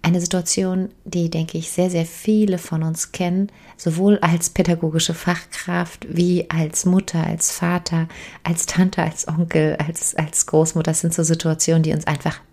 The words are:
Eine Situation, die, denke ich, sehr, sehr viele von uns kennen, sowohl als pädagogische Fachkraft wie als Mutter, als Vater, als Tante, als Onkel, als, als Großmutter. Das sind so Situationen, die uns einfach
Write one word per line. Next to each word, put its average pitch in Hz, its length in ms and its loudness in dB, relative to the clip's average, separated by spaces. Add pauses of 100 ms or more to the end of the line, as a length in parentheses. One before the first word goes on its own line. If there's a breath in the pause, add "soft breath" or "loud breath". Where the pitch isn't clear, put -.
Eine 170 180 4
Situation, 185 680 -2 (160)
die, 170 260 -2
denke 160 260 -4
ich, 160 140 -8
sehr, 180 180 2
sehr 165 160 0
viele 208 540 0
von 160 240 -4
uns 160 280 -4
kennen, 185 400 0 (260 loud breath)
sowohl 190 420 4
als 165 320 2
pädagogische 165 640 2
Fachkraft - 920 -4
wie 175 440 0
als 160 340 -2
Mutter, 180 400 2
als 165 260 -2
Vater, 170 560 -2 (360 loud breath)
als 170 240 -2
Tante, 185 340 2
als 160 260 -4
Onkel, 156 480 0 (120)
als, - 260 -4
als - 320 -2
Großmutter. 160 460 2
Das 160 100 0
sind 170 140 0
so 170 80 0
Situationen, 165 580 2
die 156 120 2
uns 156 120 -2
einfach 156 360 -2 (120)